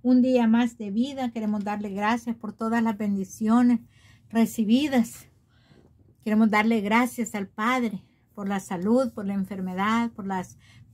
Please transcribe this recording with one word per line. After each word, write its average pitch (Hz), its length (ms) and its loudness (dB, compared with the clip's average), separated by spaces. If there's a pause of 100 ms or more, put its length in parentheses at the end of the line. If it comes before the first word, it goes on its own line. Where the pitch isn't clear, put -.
un 254 200 6
día 240 260 4
más 233 280 2
de 208 140 -10
vida. 254 400 -4
Queremos 214 320 -4
darle 208 280 -6
gracias 226 440 -2
por 202 200 -12
todas 226 280 -2
las 220 160 -2
bendiciones 220 800 2 (500)
recibidas. 233 1000 0 (960)
Queremos 214 260 4
darle 214 300 2
gracias 226 560 -2
al 196 100 -6
Padre 226 560 -4 (320)
por 202 140 -8
la 202 100 -2
salud, 214 540 0
por 208 120 -10
la 196 100 -4
enfermedad, 196 760 -2
por 208 160 -12
las 185 320 -8 (360)